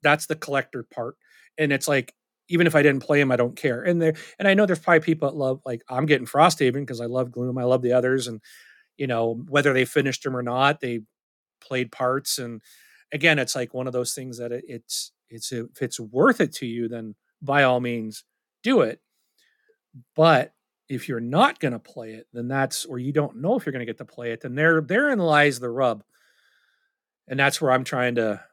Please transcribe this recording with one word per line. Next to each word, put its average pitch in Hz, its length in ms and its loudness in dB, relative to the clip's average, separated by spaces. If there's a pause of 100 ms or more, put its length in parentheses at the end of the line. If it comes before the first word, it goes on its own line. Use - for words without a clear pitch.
That's 151 240 2
the 156 100 -4
collector 139 480 -6
part. - 320 -10 (420)
And 151 140 0
it's 135 160 -2
like, 135 260 0 (340)
even 170 180 4
if 156 100 2
I 143 60 6
didn't 139 220 4
play 147 160 2
'em, 135 120 2
I 123 40 2
don't 120 200 0
care. 123 260 -2
And 175 200 2
there, 160 120 2 (240)
and 196 100 2
I 196 60 6
know 208 120 4
there's 180 140 0
probably 170 200 4
people 156 300 0
that 139 60 -10
love, 131 300 -2
like, 120 220 -6
I'm 135 180 -2
getting 131 200 2
Frosthaven 143 600 2
'cause 120 140 -10
I 120 60 -6
love 123 260 -2
Gloom, 127 260 -4
I 123 60 -2
love 123 180 4
the 123 100 2
others, 127 360 2
and, 113 120 -10 (580)
you 139 100 -6
know, 117 260 0 (140)
whether 143 260 2
they 131 120 4
finished 135 400 -2
'em 131 100 -4
or 123 60 -6
not, 131 380 0
they 120 220 -6 (580)
played 127 320 -6
parts. 131 460 -2
And 117 240 -10 (500)
again, 151 280 4
it's 123 160 -4
like 123 180 -6
one 127 140 -4
of 127 60 -8
those 123 200 -2
things 131 240 -12
that 120 140 -8
it, 123 160 -8
it's, - 440 -10 (180)
it's, 117 220 -12
if 120 300 -8
it's 123 180 -8
worth 131 400 2
it 170 140 0
to 135 120 -10
you, 117 220 -6
then 113 280 -12 (260)
by 143 220 0
all 127 160 4
means 117 440 -6 (380)
do 233 200 4
it. 113 180 -2 (1160)
But 156 380 4 (340)
if 131 200 -8
you're 120 120 -6
not 147 400 0
gonna 123 180 -4
play 110 360 -16
it, 110 180 -20
then 120 160 -8
that's, 135 380 -2
or 127 120 -10
you 127 140 -4
don't 147 260 0
know 180 180 0
if 226 100 -6
you're 147 60 -6
gonna 123 140 -6
get 113 120 -10
to - 60 -14
play 120 280 -10
it, 113 100 -10
then 123 120 -10
there, 160 260 2
therein 226 380 0
lies 147 420 4
the 123 100 -6
rub. 117 340 0 (1200)
And 131 100 -6
that's 139 220 2
where 139 120 2
I'm 127 120 2
trying 123 320 -2
to 110 260 -2 (100)